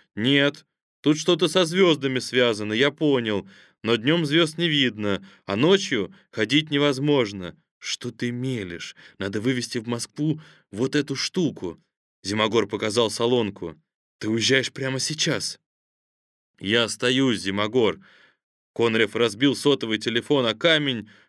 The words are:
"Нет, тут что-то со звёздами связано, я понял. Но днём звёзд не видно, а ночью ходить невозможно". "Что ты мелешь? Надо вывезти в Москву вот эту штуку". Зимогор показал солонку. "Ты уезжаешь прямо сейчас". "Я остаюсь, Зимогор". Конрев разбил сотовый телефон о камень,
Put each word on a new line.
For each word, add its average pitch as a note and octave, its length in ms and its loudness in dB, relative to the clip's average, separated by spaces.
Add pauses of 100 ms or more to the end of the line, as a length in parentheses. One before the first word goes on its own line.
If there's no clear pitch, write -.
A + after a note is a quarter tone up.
(140)
"Нет, C#3 500 0 (380)
тут D#3 160 2
что-то F3 300 2
со F3+ 180 2
звёздами D3+ 540 2
связано, A#2 520 0
я C3 180 2
понял. A#2+ 580 0 (340)
Но A2+ 140 2
днём D3+ 280 2
звёзд D#3 320 0
не E3+ 120 -2
видно, G#2+ 580 0 (180)
а G2 120 -4
ночью C#3+ 580 2 (160)
ходить C#3 400 0
невозможно". C3+ 840 0 (220)
"Что - 320 -8
ты A#2+ 200 -6
мелешь? A#2+ 680 -8 (220)
Надо G2+ 220 -4
вывезти B2 380 -2
в A2 80 -8
Москву D3+ 540 -4 (320)
вот B2 240 -2
эту D3 180 -2
штуку". A#2 640 -4 (480)
Зимогор G#2+ 400 2
показал A2 440 0
солонку. G#2+ 680 -2 (380)
"Ты A2 100 -6
уезжаешь A2+ 440 0
прямо C3 260 -6
сейчас". D3 640 -4 (960)
"Я A2+ 260 2
остаюсь, B2+ 560 0
Зимогор". G2+ 600 0 (720)
Конрев A2+ 400 2
разбил A#2 400 2
сотовый A#2+ 440 0
телефон A#2 460 0
о A2 100 0
камень, C#3 540 0 (200)